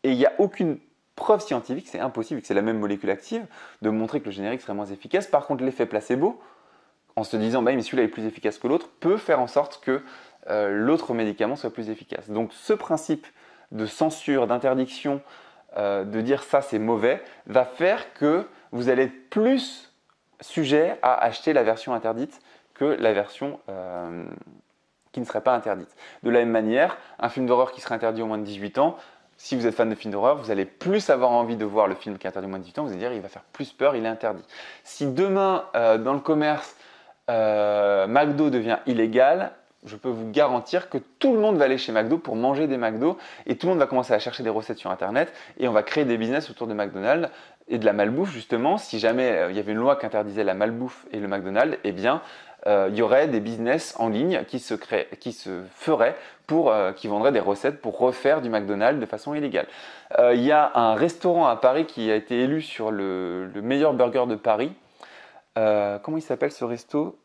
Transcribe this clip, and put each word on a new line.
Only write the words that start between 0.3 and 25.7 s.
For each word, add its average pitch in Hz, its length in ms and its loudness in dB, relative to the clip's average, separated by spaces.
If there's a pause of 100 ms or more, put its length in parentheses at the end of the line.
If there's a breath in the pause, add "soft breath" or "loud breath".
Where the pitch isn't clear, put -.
aucune 185 400 0 (380)
preuve - 260 2
scientifique, 127 480 -6
c'est 90 100 -10
impossible, 123 420 -6
que - 60 -20
c'est 101 60 -2
la 98 80 2
même 113 160 -2
molécule 101 320 -4
active, 226 340 -6 (380 loud breath)
de 107 80 0
montrer 110 320 -2
que - 40 -16
le 104 60 -8
générique 101 300 -6
serait 101 140 -10
moins 101 100 -6
efficace. 165 400 -4
Par 143 220 0
contre, 131 160 -4
l'effet 127 240 -2
placebo, 131 520 0 (760 soft breath)
en 110 80 -2
se 113 120 -6
disant, « 117 280 0
Bah 123 80 4
oui, 135 60 0
mais 117 40 -2
celui-là 127 220 0
est 110 40 2
plus 110 180 -6
efficace 110 340 -4
que - 80 -4
l'autre », 165 200 0 (120)
peut 190 180 2
faire 160 220 2
en 123 80 0
sorte 143 360 -2
que, 135 200 -2 (460 loud breath)
euh, 104 200 0
l'autre 123 440 0
médicament 110 420 -2
soit 117 180 -8
plus 110 160 -10
efficace. 107 400 -12
Donc 110 240 -4
ce - 200 -4
principe 156 520 -4 (460 soft breath)
de 107 160 -6
censure, 143 580 0
d'interdiction, 131 760 -2 (560 loud breath)
euh, 101 260 0
de 107 180 -4
dire 135 220 0
ça 139 180 2
c'est 113 180 -4
mauvais, 113 420 2 (260 loud breath)
va 123 180 4
faire 185 480 -2
que 160 340 0 (240 loud breath)
vous 120 180 -2
allez 131 140 4
être - 260 -6
plus 247 600 0 (480)
sujet 156 640 0
à 127 220 2
acheter 117 300 0
la 131 100 4
version 113 300 0
interdite 113 480 -4 (320 soft breath)
que 139 120 -2
la 113 280 2
version, 120 460 -4 (100)
euh, 87 560 -10 (840)
qui - 80 -10
ne 120 60 -6
serait 107 160 -6
pas 127 120 2
interdite. 101 420 -4 (280 loud breath)